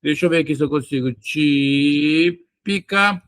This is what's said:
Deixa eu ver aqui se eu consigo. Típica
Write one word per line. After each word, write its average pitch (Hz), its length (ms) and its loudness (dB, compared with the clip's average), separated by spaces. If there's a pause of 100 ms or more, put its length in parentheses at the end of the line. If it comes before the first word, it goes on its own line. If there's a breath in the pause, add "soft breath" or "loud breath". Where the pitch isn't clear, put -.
Deixa 151 240 -2
eu 175 40 4
ver 165 100 2
aqui 151 160 -2
se 135 80 -2
eu 151 60 0
consigo. 131 440 -2
Típica 156 2250 0